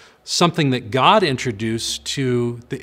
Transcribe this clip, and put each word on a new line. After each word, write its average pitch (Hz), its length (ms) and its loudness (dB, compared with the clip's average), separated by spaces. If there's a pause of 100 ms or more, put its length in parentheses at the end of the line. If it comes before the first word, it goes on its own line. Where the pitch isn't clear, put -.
(240)
something 170 460 0
that 123 200 -4
God 156 320 6
introduced 113 840 -4
to 120 640 -2
the 139 140 -10